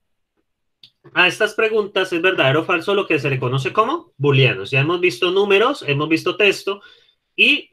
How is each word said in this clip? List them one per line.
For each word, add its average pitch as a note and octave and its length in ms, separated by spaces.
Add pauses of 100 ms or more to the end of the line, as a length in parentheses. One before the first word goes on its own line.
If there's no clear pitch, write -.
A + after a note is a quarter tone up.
(1120)
a F3 160
estas G#3 260
preguntas, G#3+ 580
¿es E3+ 100
verdadero D#3+ 400
o - 20
falso F3+ 300
lo G3 120
que D#3+ 120
se C#3+ 120
le C3 80
conoce C3 340
como B3+ 440
booleanos? B2+ 540
Ya C3+ 100
hemos E3+ 200
visto F3+ 300
números, G3+ 560
hemos C#3+ 220
visto E3 280
texto, G3+ 440 (580)
y B3+ 340